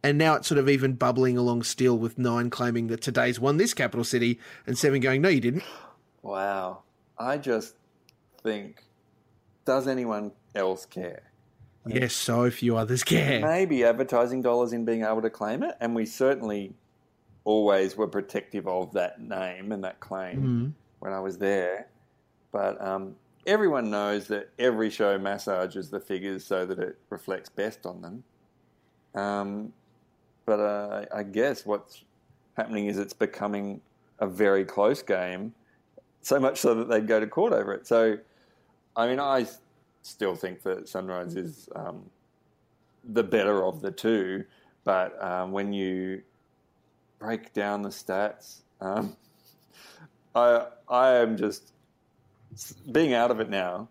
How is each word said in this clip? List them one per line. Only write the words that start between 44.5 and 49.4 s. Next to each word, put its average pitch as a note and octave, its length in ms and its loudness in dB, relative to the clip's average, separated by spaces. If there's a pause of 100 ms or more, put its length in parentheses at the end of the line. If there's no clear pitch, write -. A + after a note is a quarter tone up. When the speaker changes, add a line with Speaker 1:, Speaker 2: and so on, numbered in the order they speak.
Speaker 2:
but, F#2 400 0
um, F#2 300 -4
when G2+ 200 -2
you F#2+ 500 -4 (960)
break A2 360 -8
down G2+ 280 -2
the G2+ 60 -6
stats, - 720 -6 (200)
um, G2+ 360 -4 (540)